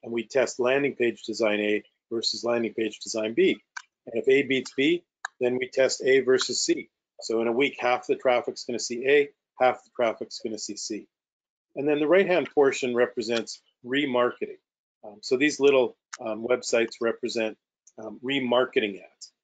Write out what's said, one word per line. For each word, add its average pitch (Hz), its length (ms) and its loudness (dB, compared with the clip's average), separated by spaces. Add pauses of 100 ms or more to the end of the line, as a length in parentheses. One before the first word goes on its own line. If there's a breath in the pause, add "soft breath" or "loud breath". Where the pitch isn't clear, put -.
And 117 120 -10
we 117 100 -2
test 127 360 -2
landing 131 360 0
page 117 280 -2
design 104 360 0
A 104 240 0 (260)
versus 113 360 -6
landing 117 280 -2
page 110 260 -6
design 110 340 -6
B. 175 260 2 (480)
And - 80 -10
if - 140 -2
A 139 140 6
beats 127 320 -2
B, 165 280 0 (380)
then 123 160 0
we 127 100 -4
test 131 360 0
A 131 180 6
versus 123 400 2
C. 160 280 -2 (320)
So 113 200 -2
in 117 60 0
a 117 60 0
week, 131 260 0
half 123 280 0
the 135 80 2
traffic's 123 480 0
gonna 120 160 -6
see 120 280 -6
A, 143 220 4 (300)
half 127 240 2
the - 120 -20
traffic's 113 440 -2
gonna 110 180 -8
see 104 200 -10
C. - 300 -10 (680)
And 139 120 -2
then 147 120 2
the 151 80 0
right-hand 175 460 4
portion 135 420 2
represents 117 680 -2 (240)
remarketing. 123 760 -2 (440)
Um, 104 180 -18
so - 160 0
these 143 220 0
little, 135 360 4 (240)
um, 113 280 -8
websites 120 540 0
represent, 110 560 -4 (400)
um, 110 260 -14
remarketing 123 800 0
ads. - 300 -20 (120)